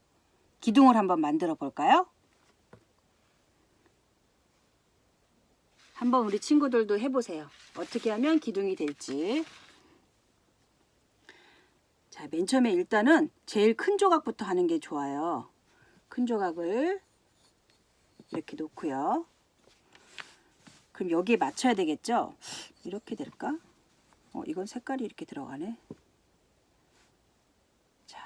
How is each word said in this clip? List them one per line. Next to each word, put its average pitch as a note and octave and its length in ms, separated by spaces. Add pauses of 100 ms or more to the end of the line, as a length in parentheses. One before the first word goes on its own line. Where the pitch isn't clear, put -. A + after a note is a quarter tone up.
(600)
기둥을 A#3+ 340
한번 F#3 260
만들어 D#3 320
볼까요? - 540 (3750)
한번 B3 320
우리 G3+ 140
친구들도 A#3+ 600
해보세요. A#3 480 (300)
어떻게 A#3 320
하면 C#4+ 300
기둥이 G3+ 360
될지. F3+ 680 (2750)
자, - 220
맨 F3 160
처음에 B3 240
일단은 A3 580 (160)
제일 G#3+ 300
큰 G4 240
조각부터 D#4+ 460
하는 F4 200
게 E3 140
좋아요. C#3+ 680 (600)
큰 B3 160
조각을 G#3+ 720 (1300)
이렇게 D#3 240
놓고요. D#3 720 (1700)
그럼 F#3 180
여기에 F#3 260
맞춰야 A#3 360
되겠죠? F#3+ 600 (480)
이렇게 G#3 320
될까? B3+ 420 (720)
어, - 140
이건 F#3 220
색깔이 C4 360
이렇게 G3 220
들어가네. A#3 500 (2250)
자, - 200